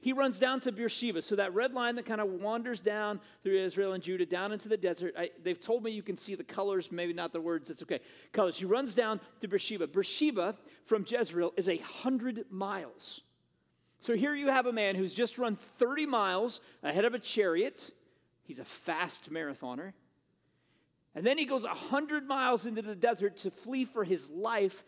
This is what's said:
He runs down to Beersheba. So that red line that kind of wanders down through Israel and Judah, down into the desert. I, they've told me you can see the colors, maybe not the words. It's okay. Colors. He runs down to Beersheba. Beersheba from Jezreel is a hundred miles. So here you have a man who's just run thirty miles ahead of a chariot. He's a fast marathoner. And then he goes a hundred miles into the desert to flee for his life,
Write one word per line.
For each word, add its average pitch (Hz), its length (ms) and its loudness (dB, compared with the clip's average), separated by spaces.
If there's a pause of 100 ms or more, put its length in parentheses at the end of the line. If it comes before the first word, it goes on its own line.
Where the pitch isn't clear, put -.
He 262 120 2
runs 262 240 2
down 262 240 2
to 254 100 0
Beersheba. 214 520 -2
So 214 140 0
that 196 160 2
red 240 200 2
line 240 220 0
that 240 100 -6
kind 214 160 -2
of 202 80 0
wanders 220 500 -2
down 208 400 0 (220)
through 190 160 4
Israel 190 360 2
and 185 100 -4
Judah, 180 240 0
down 190 240 -2
into 214 180 -6
the 214 80 4
desert. 175 400 0
I, 175 140 -2 (100)
they've 175 180 -2
told 226 240 0
me 226 80 -2
you 208 120 -6
can 190 120 -4
see 196 200 -6
the - 80 -8
colors, 196 480 -2
maybe 175 200 -2
not 170 220 -4
the 165 80 -4
words. 165 300 -2
It's 156 100 -12
okay. 156 200 -4 (320)
Colors. 185 240 4
He 185 80 -4
runs 226 280 2
down 220 260 2 (220)
to 220 60 -6
Beersheba. 185 400 0
Beersheba 196 680 0 (280)
from 208 240 2
Jezreel 175 500 0
is 185 100 2
a 175 100 2
hundred 240 760 -2
miles. 190 680 -8 (800)
So 233 160 0
here 285 200 2
you 285 140 2
have 262 180 4
a 240 60 0
man 202 220 2
who's 190 180 0
just 233 260 -2
run 233 160 0
thirty 277 500 0
miles 220 560 2 (220)
ahead 160 200 2
of 240 120 2
a 233 40 -2
chariot. 202 760 0 (500)
He's 127 160 -14
a 156 60 -12
fast - 680 -4
marathoner. 143 600 -6 (1200)
And 165 100 -2
then 277 120 6
he 302 80 2
goes 254 180 0
a 226 60 -4
hundred 294 580 -2
miles 254 400 2
into 220 160 -4
the 208 120 -6
desert 202 420 2
to 190 140 -6
flee 254 340 -2
for 220 180 -2
his 180 260 0
life, 196 580 0